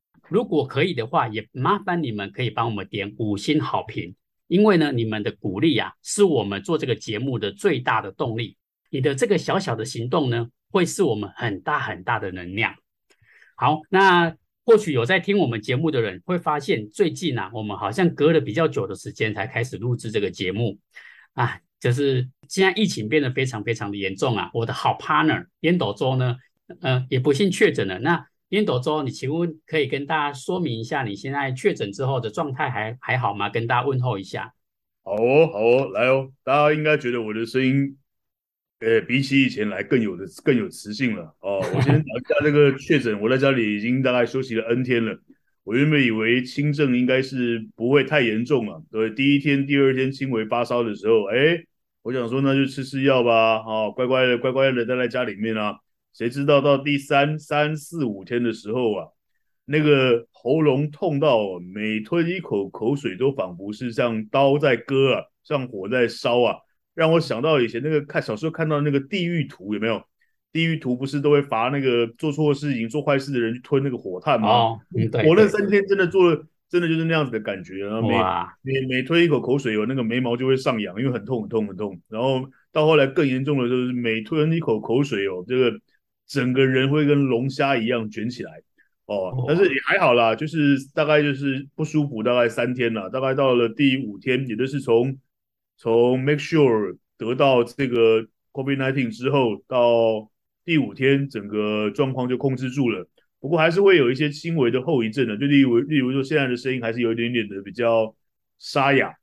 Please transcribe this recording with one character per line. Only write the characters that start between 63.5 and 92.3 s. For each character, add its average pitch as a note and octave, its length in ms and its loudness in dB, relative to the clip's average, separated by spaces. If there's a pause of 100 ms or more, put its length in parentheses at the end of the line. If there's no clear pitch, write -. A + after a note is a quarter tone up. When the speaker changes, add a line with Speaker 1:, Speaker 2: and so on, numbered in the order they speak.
Speaker 2:
佛 G2 160 -10
是 A#2 200 -8
像 A2+ 340 -2
刀 C#3 320 2
在 C#3+ 180 2
割 C3+ 380 0
啊， G3 100 -4 (200)
像 C3+ 240 -4
火 G2+ 200 -10
在 A#2+ 200 2
烧 B2 340 0
啊， G#2+ 140 2 (400)
让 D#3+ 160 2
我 E3 80 4
想 B2+ 200 -2
到 D3 220 2
以 A#2 60 2
前 A#2 160 -8
那 D#3 80 -4
个 D3 100 0
看， C#3+ 180 -6
小 A#2 160 -4
时 D#3 120 -4
候 D#3+ 40 -4
看 D#3+ 160 -4
到 D3 140 0
那 D3 80 0
个 C#3 100 2
地 E3+ 260 -4
狱 E3+ 180 -2
图， G#2+ 320 -8
有 G2+ 40 -4
没 G#2+ 60 -2
有？ G#2+ 160 -2 (500)
地 E3 120 -2
狱 E3 140 0
图 B2 180 -4
不 C3 100 -6
是 C#3+ 160 -4
都 D3 80 2
会 D3 100 6
罚 B2 300 -2
那 C#3 100 -2
个 A#2+ 280 0 (100)
做 D#3 140 -2
错 D3 200 2
事 C#3+ 220 -2
情、 A2+ 160 -4
做 D3 100 -4
坏 C#3+ 200 0
事 C3+ 120 -6
的 B2+ 80 -2
人 A2+ 140 0
去 B2 60 -10
吞 C#3 240 0
那 C#3 80 -2
个 A#2+ 40 -4
火 F#2 240 -10
炭 B2+ 220 0
吗？ G#2 80 2
Speaker 1:
哦， A#2 300 2 (180)
嗯， A2+ 140 2
对， B2 180 2
Speaker 2:
我 E3+ 60 6
那 G#3 120 8
三 G3+ 220 -2
天 G3+ 160 2
真 G3 100 0
的 F#3 120 2
做 F3+ 240 4
了， D#3 40 2
Speaker 1:
对。 D#3+ 100 -6 (240)
Speaker 2:
真 F3 120 0
的 E3+ 60 0
就 D#3+ 80 0
是 E3 100 -2
那 D#3+ 80 0
样 D#3 100 2
子 B2 80 -4
的 A2 80 -4
感 G2+ 240 -8
觉， F#2+ 220 -10
然 G2+ 60 -8
后 A2 160 -4
每， G2+ 80 2
Speaker 1:
哇。 F#2 480 -2
Speaker 2:
每， C3+ 100 -6 (140)
每 B2+ 160 -2
吞 E3+ 200 4
一 E3+ 40 6
口 C#3 120 2
口 B2+ 160 0
水 A2+ 220 -2
哦， G#2+ 100 0
那 C3 60 -2
个 C3 100 -2
眉 A#2+ 160 -2
毛 A#2+ 160 -2
就 C3 120 -2
会 C3 100 4
上 B2+ 240 -2
扬， F#2+ 180 -8
因 C3 60 -2
为 C3+ 60 0
很 A2 120 -4
痛、 A#2 180 -4
很 G2 80 -10
痛、 A2 180 -2
很 F#2+ 100 -12
痛。 G2 320 -8
然 A2 100 -8
后 C3 220 0 (300)
到 D#3 160 2
后 D#3+ 80 6
来 C#3 100 6
更 C#3 220 2
严 C3 180 -2
重 C#3+ 160 0
的 A#2+ 80 0
就 B2+ 160 0
是 B2+ 80 -4
每 A2+ 280 -2
吞 D#3 300 0
一 E3 80 0
口 A2+ 200 0
口 B2 240 0
水 G2 240 -2
哦， F#2 200 -8
这 B2 80 -4
个 A#2 240 2 (480)
整 B2+ 240 -2
个 C3+ 140 4
人 C3 240 2
会 D3+ 160 2
跟 C#3+ 120 4
龙 C3 320 0
虾 C#3 280 0
一 A2 80 -2
样 A2+ 240 -2
卷 A2 200 -8
起 A#2 140 -10
来。 D#2+ 80 -14 (540)
哦， F#2+ 260 -6
Speaker 1:
哇。 B2 160 -4
Speaker 2:
但 D3+ 80 2
是 G3 80 4
也 C#3 220 2
还 E3 120 2
好 D3+ 160 4
啦， A#2 220 4
就 D3 100 -4
是 C#3+ 320 2 (160)
大 D#3 120 2
概 D3+ 160 6
就 C#3+ 120 0
是 C3+ 400 -4
不 D#3 120 -4
舒 D3+ 200 0
服 A2+ 160 -6
大 B2 120 2